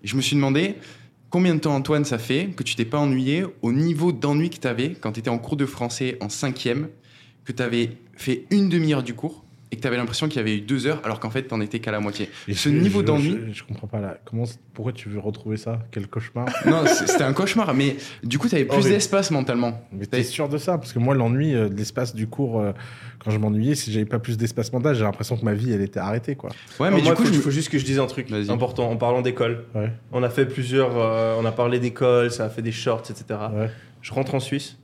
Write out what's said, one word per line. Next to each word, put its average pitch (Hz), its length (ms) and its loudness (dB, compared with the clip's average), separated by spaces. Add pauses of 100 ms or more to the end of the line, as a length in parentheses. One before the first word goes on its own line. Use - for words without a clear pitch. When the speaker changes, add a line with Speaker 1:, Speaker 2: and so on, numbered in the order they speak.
Speaker 1:
Et - 20 -6
je 104 80 -4
me 135 60 2
suis 135 140 0
demandé, 143 400 2 (560)
combien 180 240 4
de 151 40 2
temps, 147 160 0
Antoine, 147 300 2
ça 120 140 -2
fait 147 360 -2
que - 60 -10
tu - 140 -4
t'es 117 100 0
pas 131 140 -2
ennuyé 139 440 2 (200)
au 117 80 2
niveau 160 400 2
d'ennui 147 400 0
que - 60 -14
t'avais 127 340 -2
quand 110 220 -6
t'étais 117 180 -4
en 117 80 0
cours 127 180 -4
de 143 80 2
français 127 560 -4
en 104 80 -6
cinquième, 131 600 -4 (540)
que - 80 -10
t'avais 117 460 0 (180)
fait 127 360 -4
une 196 180 4
demi-heure 156 320 2
du 120 140 -6
cours, - 280 -8 (320)
et - 20 -12
que 113 40 -10
t'avais 123 160 0
l'impression 123 320 -2
qu'il 147 80 -4
y - 20 0
avait 110 160 0
eu 104 60 -2
deux 123 260 -2
heures, 151 160 -2
alors 110 160 -4
qu'en 113 100 -6
fait, 127 140 -2
t'en 117 160 -4
étais 104 200 -4
qu'à 113 120 -4
la 107 80 -2
moitié. 104 300 -4 (180)
Speaker 2:
Et 101 60 -2
Speaker 1:
Ce 120 160 0
Speaker 2:
je, 147 60 4
Speaker 1:
niveau 196 260 4
Speaker 2:
je, - 60 2
Speaker 1:
d'ennui 151 300 2 (140)
Speaker 2:
je, 104 80 -10
je - 60 -18
comprends 107 220 -10
pas 107 120 -6
là. 98 240 -6
Comment 117 220 -4
c-, 117 100 -8 (180)
pourquoi 113 200 -6
tu - 160 -14
veux 104 100 -6
retrouver 107 380 -6
ça ? 117 220 -4 (120)
Quel 101 160 -6
cauchemar ? 120 380 -6 (100)
Speaker 1:
<laughs> - 100 -4
Non, 160 200 6
c'est, - 240 4
c'était 349 160 4
un 135 80 2
cauchemar, 190 400 2
mais 139 240 2 (260)
du 120 160 -2
coup, 240 80 0
t'avais 175 160 4
plus 139 140 2
Speaker 2:
Horrible. 135 180 6
Speaker 1:
d'espace 196 360 2
mentalement. 120 500 0 (100)
Speaker 2:
Mais 98 140 -8
Speaker 1:
T'avais 123 180 0
Speaker 2:
t'es - 60 -2
sûr 147 180 -2
de 143 100 -2
ça ? 170 200 0
Parce 123 160 -8
que 120 60 0
moi, 127 140 4
l'ennui, 131 400 2
euh, 110 140 4
de 98 80 -2
l'espace 113 400 -4
du 110 120 -4
cours, 117 340 -2
euh, 101 100 0 (480)
quand 113 120 -4
je 107 60 2
m'ennuyais, 107 380 2
si - 160 -6
j'avais 107 140 0
pas 120 140 -2
plus 117 180 -4
d'espace 117 340 -2
mental, 131 240 2
j'ai 110 80 2
l'impression 107 320 -2
que 107 80 -4
ma 107 100 2
vie, 113 200 0
elle 101 80 0
était 98 180 -4
arrêtée, 113 360 -4
quoi. - 160 -12 (280)
Speaker 1:
Ouais, 147 100 2
Speaker 3:
Non, 147 60 4
Speaker 1:
mais 165 80 6
Speaker 3:
moi, 160 80 6
Speaker 1:
du 165 60 6
coup, 233 80 4
Speaker 3:
faut, 196 80 4
Speaker 1:
je 151 40 6
me 143 60 4
Speaker 3:
faut 143 80 2
juste 156 160 -2
que 151 100 0
je 131 60 2
dise 135 160 0
un 131 80 2
truc 120 240 -8
Speaker 1:
Vas-y. 104 180 -2
Speaker 3:
important 120 400 0
en 117 60 0
parlant 120 260 2
d'école. 120 440 0 (100)
Speaker 2:
Ouais. 107 160 0 (220)
Speaker 3:
On 127 100 2
a 120 60 2
fait 135 160 4
plusieurs, 131 520 2
euh, 113 400 2
on 113 60 0
a 110 80 2
parlé 120 280 2
d'école, 123 520 4
ça 117 140 -4
a 107 40 -4
fait 113 120 -8
des 113 100 -2
shorts, 113 380 -2
et 110 40 -8
cetera. 110 380 -6
Speaker 2:
Ouais. 107 180 -2 (320)
Speaker 3:
Je - 120 -14
rentre 135 220 -2
en 131 40 2
Suisse. - 440 -6